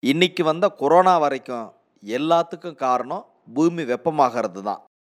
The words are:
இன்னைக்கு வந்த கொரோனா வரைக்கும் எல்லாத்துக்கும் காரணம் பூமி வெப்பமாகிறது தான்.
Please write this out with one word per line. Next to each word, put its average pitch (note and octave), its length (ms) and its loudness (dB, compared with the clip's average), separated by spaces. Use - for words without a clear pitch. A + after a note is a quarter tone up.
இன்னைக்கு E3+ 380 2
வந்த D#3+ 260 0
கொரோனா F3 480 4
வரைக்கும் C3 560 -4
எல்லாத்துக்கும் E3 720 -2
காரணம் B2+ 500 -4
பூமி E3 300 0
வெப்பமாகிறது A#2+ 800 0
தான். G2+ 240 -6